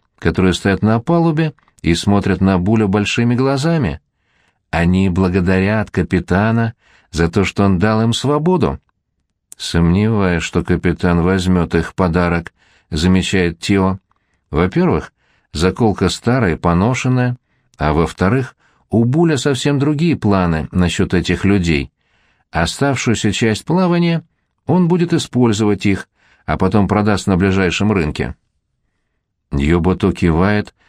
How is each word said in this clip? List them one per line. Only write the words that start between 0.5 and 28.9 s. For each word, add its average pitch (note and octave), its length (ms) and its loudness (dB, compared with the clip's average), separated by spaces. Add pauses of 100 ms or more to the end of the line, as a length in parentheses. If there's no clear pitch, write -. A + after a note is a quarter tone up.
стоят F#2+ 280 0
на A2+ 180 2
палубе E3 540 0 (280)
и E2 120 2
смотрят G2 460 0
на F#2+ 180 2
Буля G#2+ 280 2
большими G#2+ 480 0
глазами. C3+ 680 -2 (680)
«Они F2+ 380 2
благодарят F#2+ 840 0
капитана — G#2 840 0 (360)
за E2 180 0
то, F#2+ 160 0
что G2+ 200 -2
он G2 140 2
дал A2 240 0
им A#2 100 0
свободу». D3 680 -2 (800)
«Сомневаюсь, F2+ 880 0
что - 180 -2
капитан F2 600 0
возьмёт F2+ 520 0
их E2 200 -2
подарок», E2+ 580 -2 (380)
замечает F2 680 0
Тио. F#2+ 400 0 (520)
«Во-первых, C#3 600 0 (400)
заколка F#2 560 0
старая A#2 460 -2
и C#2+ 40 -8
поношенная, B2 800 0 (400)
а D2+ 160 0
во-вторых, F#2+ 640 0 (340)
у A#2 140 2
Буля D#3 320 2
совсем C#3+ 420 -2
другие D3 380 0
планы F2+ 560 0
насчёт F2+ 420 0
этих F2 300 -2
людей. E2+ 480 0 (580)
Оставшуюся A2+ 840 -2
часть A2 320 -2
плавания E3+ 600 0 (420)
он F3 220 2
будет E3+ 240 0
использовать A2 720 0
их, G2 220 -2 (380)
а D#2+ 100 -2
потом F#2+ 320 2
продаст G#2 380 0
на G2 100 2
ближайшем F#2+ 560 0
рынке». D2+ 440 -2 (1120)